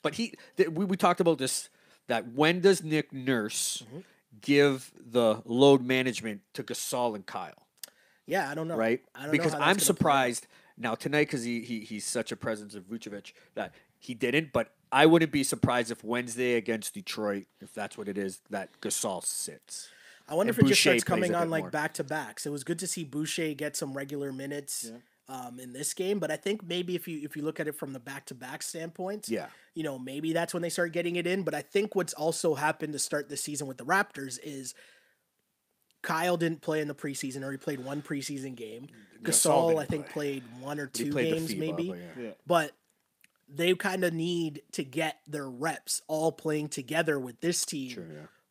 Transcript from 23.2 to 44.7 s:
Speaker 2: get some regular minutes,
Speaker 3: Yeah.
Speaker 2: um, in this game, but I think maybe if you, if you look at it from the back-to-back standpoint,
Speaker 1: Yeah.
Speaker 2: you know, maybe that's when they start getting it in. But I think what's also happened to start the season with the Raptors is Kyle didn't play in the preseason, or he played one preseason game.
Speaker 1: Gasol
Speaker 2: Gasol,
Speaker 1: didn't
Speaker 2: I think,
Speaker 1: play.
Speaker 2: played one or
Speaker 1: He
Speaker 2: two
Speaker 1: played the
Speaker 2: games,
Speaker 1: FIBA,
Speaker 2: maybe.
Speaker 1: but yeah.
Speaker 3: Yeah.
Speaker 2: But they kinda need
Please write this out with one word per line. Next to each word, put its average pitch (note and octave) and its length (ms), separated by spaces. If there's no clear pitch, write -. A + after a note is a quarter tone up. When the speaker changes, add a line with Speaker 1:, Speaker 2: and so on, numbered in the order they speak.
Speaker 2:
get D3 220
some C#3 180
regular C#3 400
minutes, C#3 580
Speaker 3:
Yeah. A#2 60
Speaker 2:
um, B2 320
in B2+ 140
this C#3 200
game, G3 240
but D#3 140
I D#3 60
think G#3 260
maybe F3 320
if E3+ 120
you, D#3+ 160
if D3 120
you D3+ 80
look D#3 160
at D3+ 80
it D3+ 80
from C#3 180
the C3 60
back-to-back C3 640
standpoint, F#3 680
Speaker 1:
Yeah. G#2 200
Speaker 2:
you D#3+ 80
know, C#3 160
maybe C#3+ 340
that's E3 220
when E3+ 80
they E3+ 80
start E3+ 200
getting F3 260
it F3 100
in. G3 160
But D#3+ 100
I D3 80
think G#3 340
what's F3+ 180
also D#3+ 420
happened D3+ 380
to C#3 60
start D3 300
the C#3+ 80
season D3 300
with C3 100
the B2+ 80
Raptors C#3+ 580
is C3+ 300
Kyle F3 360
didn't E3 240
play D#3 200
in D3 60
the D3 80
preseason, C3+ 480
or C#3 80
he C3+ 60
played C#3 260
one C#3 180
preseason C3+ 540
game. A#2 320
Speaker 1:
Gasol - 20
Speaker 2:
Gasol, D#3+ 460
Speaker 1:
didn't D#3+ 120
Speaker 2:
I C3+ 40
think, D3 200
Speaker 1:
play. C#3+ 340
Speaker 2:
played B2+ 40
one C#3+ 180
or C#3 160
Speaker 1:
He A2+ 100
Speaker 2:
two C#3+ 60
Speaker 1:
played D#3+ 220
the D#3+ 40
Speaker 2:
games, E3 160
Speaker 1:
FIBA, - 60
Speaker 2:
maybe. E3 300
Speaker 1:
but F3+ 80
yeah. E3+ 260
Speaker 3:
Yeah. G#2+ 80
Speaker 2:
But D#3+ 240
they E3+ 260
kinda F#3 360
need E3 500